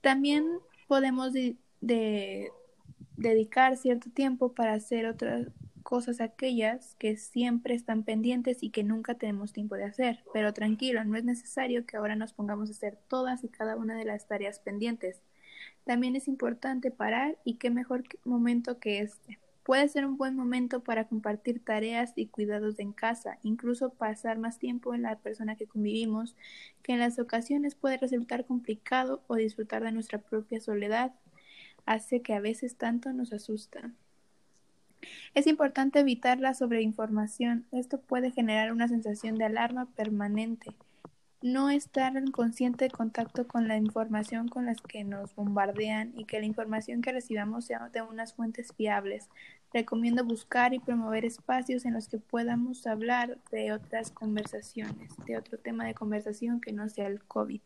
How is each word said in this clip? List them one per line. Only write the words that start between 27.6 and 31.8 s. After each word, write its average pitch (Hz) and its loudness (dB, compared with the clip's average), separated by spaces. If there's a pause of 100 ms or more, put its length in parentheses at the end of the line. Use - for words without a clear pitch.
puede 262 0
resultar 247 -2
complicado, 254 -2
o 233 0
disfrutar 220 -2
de 226 -2
nuestra 220 -4
propia 220 -4
soledad 220 0 (720)